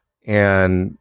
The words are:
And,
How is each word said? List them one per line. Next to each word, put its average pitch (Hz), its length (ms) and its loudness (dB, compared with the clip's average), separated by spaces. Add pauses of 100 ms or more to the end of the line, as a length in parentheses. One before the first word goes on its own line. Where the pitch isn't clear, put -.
(240)
And, 95 760 0